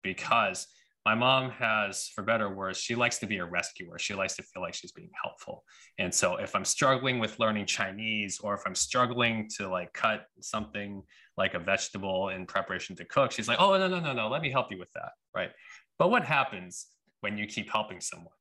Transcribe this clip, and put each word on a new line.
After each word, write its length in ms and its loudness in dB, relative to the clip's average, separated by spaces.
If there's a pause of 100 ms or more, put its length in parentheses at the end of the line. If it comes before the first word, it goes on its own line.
Because 640 2 (380)
my 100 6
mom 360 4
has, 580 0
for 120 -8
better 260 2
or 80 -4
worse, 220 -4
she 160 -2
likes 260 2
to 80 -4
be 100 0
a 80 -2
rescuer. 520 -6
She 160 -4
likes 220 -2
to 80 -12
feel 180 -10
like 120 -6
she's 180 -12
being 200 -18 (120)
helpful. 400 -10 (360)
And 140 0
so 220 2
if 180 -6
I'm 120 0
struggling 540 4
with 200 -2
learning 280 2
Chinese, 720 -2
or 140 -2
if 100 -10
I'm 100 -4
struggling 720 2 (100)
to, 120 -4
like, 240 -2
cut 320 0 (160)
something 600 -6 (360)
like 160 2
a 60 -2
vegetable 720 0
in 160 -6
preparation 520 -4
to 80 -14
cook, 260 2
she's 160 -4
like, 140 2
"Oh, 160 6
no, 100 4
no, 140 0
no, 100 -2
no, 160 -2
let 140 -2
me 100 -2
help 180 2
you 80 -8
with 180 -14
that," 160 -10 (220)
right? 180 -4 (460)
But 120 6
what 160 4
happens 600 0 (340)
when 160 -2
you 100 -4
keep 240 -6
helping 300 -2
someone 400 -10